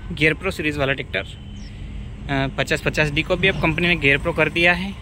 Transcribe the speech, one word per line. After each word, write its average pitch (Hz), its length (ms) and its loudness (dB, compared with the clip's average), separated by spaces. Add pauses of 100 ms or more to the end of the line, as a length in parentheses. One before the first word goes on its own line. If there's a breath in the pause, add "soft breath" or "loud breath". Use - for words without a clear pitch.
(120)
Gear 156 220 4
Pro 170 160 -4
series 151 260 -2
वाला 139 160 2
tractor, - 280 -4
अ, - 1400 -6
पचास 143 220 0
पचास 151 300 0
डी 151 120 0
को 180 140 0
भी 180 120 4
अब 151 140 0
कंपनी 165 260 2
ने 175 80 2
Gear 143 220 4
प्रो 165 140 -2
कर 156 160 2
दिया 170 240 4
है। 190 300 -2